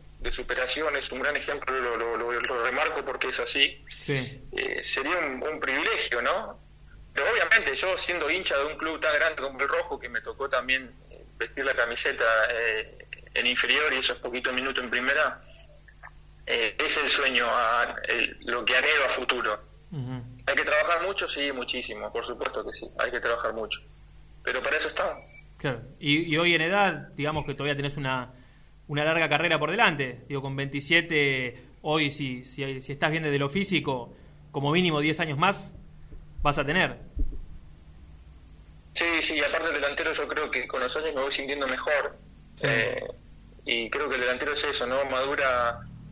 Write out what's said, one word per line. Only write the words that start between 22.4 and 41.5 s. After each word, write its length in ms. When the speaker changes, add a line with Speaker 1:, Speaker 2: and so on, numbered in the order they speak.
Speaker 1:
que 80
sí, 160
hay 120
que 100
trabajar 320
mucho. 280
Pero 200
para 140
eso 120
estamos. 340
Speaker 2:
Claro. 260
Y, 240
y 40
hoy 180
en 80
edad, 520
digamos 320
que 80
todavía 220
tenés 200
una, 360
una 180
larga 240
carrera 300
por 120
delante. 580
Digo, 120
con 160
veintisiete, 1080
hoy 280
si, 340
si, 360
si 120
estás 180
bien 140
desde 140
lo 120
físico, 640
como 200
mínimo 280
diez 200
años 180
más 340
vas 160
a 60
tener. 320
Speaker 1:
Sí, 100
sí, 160
y 40
aparte 280
el 60
delantero 380
yo 140
creo 240
que 160
con 140
los 160
años 180
me 80
voy 100
sintiendo 340